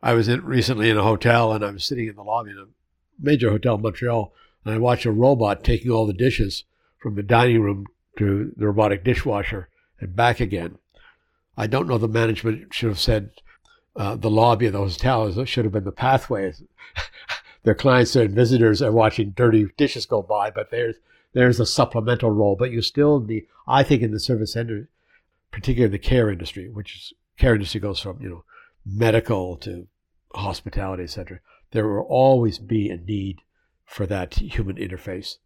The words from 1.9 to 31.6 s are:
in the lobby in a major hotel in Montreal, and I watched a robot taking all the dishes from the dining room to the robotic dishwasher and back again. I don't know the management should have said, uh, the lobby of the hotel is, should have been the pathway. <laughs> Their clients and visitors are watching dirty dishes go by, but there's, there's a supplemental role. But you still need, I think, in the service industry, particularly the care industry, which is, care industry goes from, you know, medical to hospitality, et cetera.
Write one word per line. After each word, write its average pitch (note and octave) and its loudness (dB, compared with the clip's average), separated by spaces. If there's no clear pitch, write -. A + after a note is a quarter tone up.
in G#2+ -10
the G2+ -20
lobby G#2+ -6
in G2 -18
a G2 -20
major C3+ 2
hotel A2 2
in G#2 -4
Montreal, A2+ -4
and A2 -4
I A2 0
watched B2 2
a A#2 2
robot A2+ 4
taking B2 2
all A2+ 2
the G#2 -2
dishes G#2 0
from G#2+ -6
the G2+ -6
dining A#2 4
room G2+ -2
to G2+ 0
the G#2 -2
robotic G2+ 2
dishwasher G#2 -2
and F#2 -10
back A#2 2
again. F#2 -4
I A2 -4
don't C3+ -2
know B2 0
the A2 0
management A2+ -2
should A2+ -2
have G2 -4
said, G#2+ 0
uh, G2+ -4
the A2 -2
lobby A2+ 4
of G2+ 0
the G2 -2
hotel A2 0
is, G#2+ -4
should A#2+ -2
have G#2 -2
been G2+ -2
the G2 -6
pathway. B2 -2
<laughs> - -18
Their A2 4
clients B2+ 2
and A2+ 2
visitors A#2 4
are A#2+ 2
watching A2 2
dirty A2 4
dishes C#3 -2
go G#2+ -2
by, G#2 -2
but G#2+ -8
there's, A#2 -4
there's B2 4
a A#2 2
supplemental A#2+ 0
role. G#2 2
But A#2+ -2
you A2+ -4
still D3 2
need, A2 -6
I C3 4
think, C3+ 2
in A2 -2
the G#2+ -6
service A2 -2
industry, A#2 -8
particularly A#2+ 0
the G2 -4
care A#2+ 2
industry, F#2 -10
which G#2 -14
is, - -20
care B2+ 4
industry G#2 -4
goes G2 -6
from, G2 -12
you G#2+ -12
know, F2 -16
medical G#2 0
to F2 -14
hospitality, F#2+ -6
et F2 -12
cetera. F#2 -14